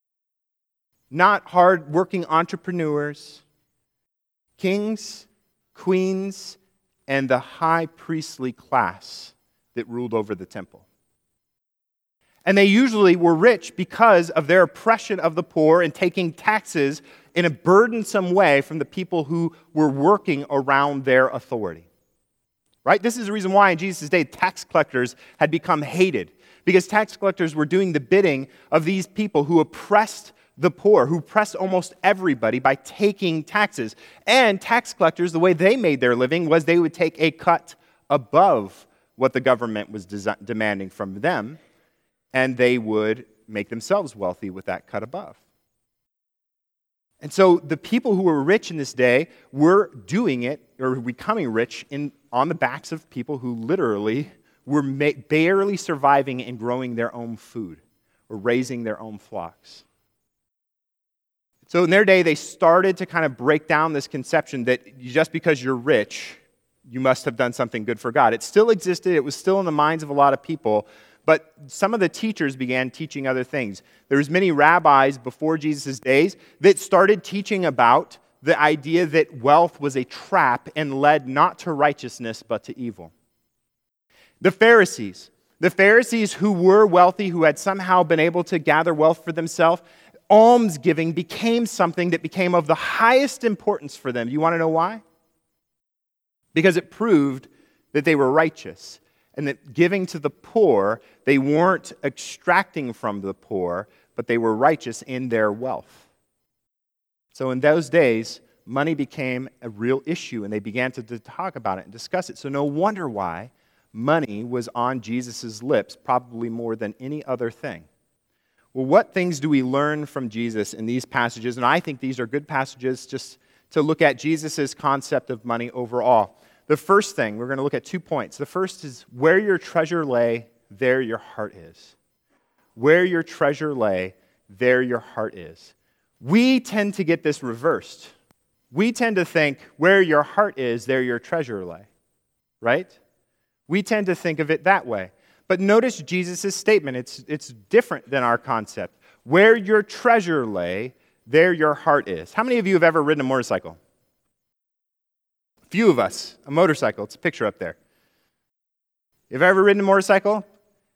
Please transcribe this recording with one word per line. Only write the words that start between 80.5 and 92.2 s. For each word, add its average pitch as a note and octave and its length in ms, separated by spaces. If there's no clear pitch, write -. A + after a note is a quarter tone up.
and C#3 240
led D3 260
not C#3+ 340
to F3 120
righteousness C3 680
but G#2+ 220
to - 140
evil. F#2+ 340
The F#3 80
Pharisees. F#3 800
The E3+ 100
Pharisees A3 640
who G3+ 180
were F#3+ 340
wealthy, F3+ 420
who E3+ 160
had D3 140
somehow F#3 440
been D#3+ 180
able E3+ 240
to E3 140
gather D#3+ 340
wealth D#3 320
for E3+ 80
themselves, E3 480
almsgiving F3 800
became A3+ 540
something F3 440
that E3 120